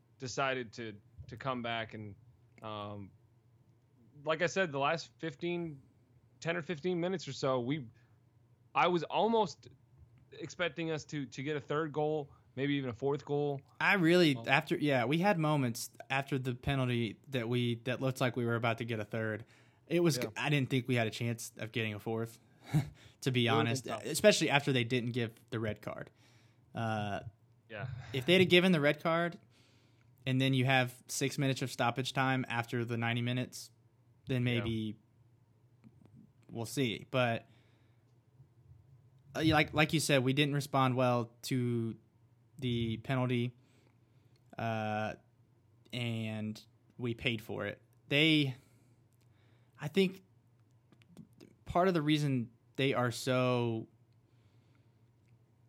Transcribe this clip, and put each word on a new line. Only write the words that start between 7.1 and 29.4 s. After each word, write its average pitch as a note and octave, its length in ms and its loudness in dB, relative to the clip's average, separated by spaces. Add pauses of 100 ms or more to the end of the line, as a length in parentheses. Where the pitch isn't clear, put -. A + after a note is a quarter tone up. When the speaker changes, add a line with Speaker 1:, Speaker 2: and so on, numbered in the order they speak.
Speaker 1:
or C#3 60 -10
so, C3 280 0
we, A#2+ 240 -4 (880)
I D3+ 120 6
was F3 160 2
almost G#3+ 680 0 (680)
expecting E3+ 520 -4
us D3+ 140 -6
to, D3 220 -6
to C3+ 160 -12
get D3+ 120 -4
a C#3+ 60 -4
third D3+ 320 -4
goal, D3+ 360 -2 (280)
maybe C#3 160 0
even C#3 160 -2
a A#2 40 -6
fourth C#3 320 -2
goal. C#3+ 360 -2 (180)
Speaker 2:
I E3+ 140 4
really, E3+ 420 6
Speaker 1:
Um, A#2 120 -4
Speaker 2:
after, D3+ 280 2
yeah, C3 300 2
we D3+ 140 2
had G3 200 2
moments D3 500 0 (200)
after C3+ 280 -2
the B2+ 160 -4
penalty B2 640 -2 (140)
that B2 180 -2
we, A#2+ 280 0 (100)
that A#2+ 160 -4
looked C3 180 -2
like B2+ 160 2
we A#2+ 100 0
were A#2 100 2
about A2+ 240 0
to A#2+ 60 -4
get A#2 140 -4
a G#2 60 -6
third. A2 400 -4 (420)
It E3+ 160 2
was, D#3 140 4
Speaker 1:
Yeah. B2 80 -4 (120)
Speaker 2:
I B2 120 -2
didn't C#3+ 200 2
think C3 180 0
we B2+ 80 2
had A#2 120 2
a G#2+ 40 -4
chance A#2 460 -6
of A2 140 -10
getting A2 220 -2
a G#2 60 -8
fourth, A2+ 380 -6 (360)
<laughs> - 480 -4
to C#3 100 -2
be B2 160 2
Speaker 1:
It A2+ 40 4
would've A2+ 120 4
been A#2 40 2
Speaker 2:
honest, B2 180 -2
Speaker 1:
tough. - 200 -8
Speaker 2:
especially E3 440 4
after C#3+ 240 4
they B2 100 4
didn't A#2+ 300 0
give A#2 180 -2 (180)
the A#2 120 -4
red G#2+ 200 -4
card. - 280 -10 (680)
Uh, G#2+ 460 -4 (480)
Speaker 1:
Yeah. G#2+ 180 -10 (260)
Speaker 2:
if C3 120 -4
they'd F3+ 160 6
have F3+ 80 4
given F3+ 240 6
the D#3 80 4
red D3 200 2
card E3+ 380 0 (880)